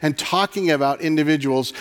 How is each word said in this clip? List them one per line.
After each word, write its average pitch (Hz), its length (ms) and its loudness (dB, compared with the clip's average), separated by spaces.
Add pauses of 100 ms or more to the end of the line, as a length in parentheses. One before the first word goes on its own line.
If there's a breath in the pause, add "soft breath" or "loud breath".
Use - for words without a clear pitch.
and 147 160 0
talking 190 540 -2
about 139 300 0
individuals? 147 800 0